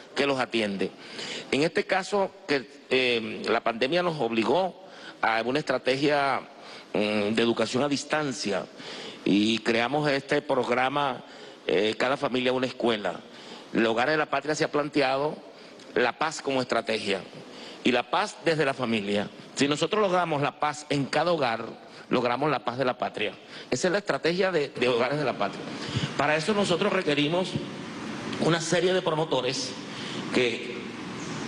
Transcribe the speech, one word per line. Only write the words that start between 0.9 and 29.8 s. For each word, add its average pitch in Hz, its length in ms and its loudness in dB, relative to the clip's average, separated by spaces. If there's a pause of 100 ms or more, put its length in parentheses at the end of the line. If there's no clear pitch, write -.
En 131 120 4
este 175 220 0
caso, 190 460 0 (160)
que, 135 220 0 (220)
eh, 117 580 2
la 110 120 2
pandemia 127 420 0
nos 160 180 -2
obligó 117 640 2 (360)
a 113 220 2
una 127 160 0
estrategia, 139 840 2 (520)
mm, 107 420 2
de 113 80 4
educación 117 400 2
a 147 60 2
distancia 135 760 -2 (580)
y 107 340 4
creamos 120 520 2
este 139 320 0
programa, 131 840 0 (420)
eh, 104 300 2
Cada 135 200 2
Familia 127 360 2
Una 127 140 2
Escuela. 107 540 -2 (520)
El 113 140 4
Hogares 117 260 2
de 156 60 2
la 151 120 2
Patria 143 240 0
se 147 100 2
ha 139 60 -2
planteado 143 640 0 (580)
la 120 240 2
paz 156 240 -2
como 135 180 0
estrategia 107 600 0 (640)
y - 80 4
la 120 180 0
paz 196 340 0
desde 156 200 2
la 135 100 2
familia. 104 540 0 (260)
Si 143 120 4
nosotros 156 360 2
logramos 175 400 2
la 139 180 -2
paz 147 300 -2
en 139 160 2
cada 160 260 2
hogar, 120 320 0 (460)
logramos 123 400 2
la 135 140 -2
paz 120 120 -4
de 131 80 0
la 127 140 0
patria. 98 340 -4 (380)
Esa 127 180 2
es 175 40 4
la 202 60 2
estrategia 175 540 0
de, 147 160 2
de 123 200 0
Hogares 127 300 2
de 151 60 0
la 117 140 0
Patria. 101 240 -2 (560)
Para 147 180 4
eso 160 160 0
nosotros 196 400 2
requerimos 170 580 2 (920)
una 160 200 4
serie 180 320 2
de 185 80 4
promotores 151 720 0 (640)